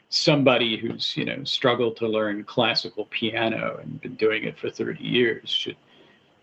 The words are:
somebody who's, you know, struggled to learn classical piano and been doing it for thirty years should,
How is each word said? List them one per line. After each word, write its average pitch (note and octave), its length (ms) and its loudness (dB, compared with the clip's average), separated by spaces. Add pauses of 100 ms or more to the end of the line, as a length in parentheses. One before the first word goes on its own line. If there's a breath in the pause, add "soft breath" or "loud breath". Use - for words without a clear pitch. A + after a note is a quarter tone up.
(100)
somebody B2 680 4
who's, A#2 400 -4
you B2+ 80 -2
know, A#2 200 -4
struggled A#2+ 540 0
to A#2 100 -2
learn G#2+ 360 -2
classical A#2 600 -2
piano A2+ 760 -2
and - 180 -10
been - 140 -12
doing A2 300 0
it - 140 -8
for A#2 120 -6
thirty A2+ 340 -6
years A#2+ 460 0
should, - 260 -4 (680 soft breath)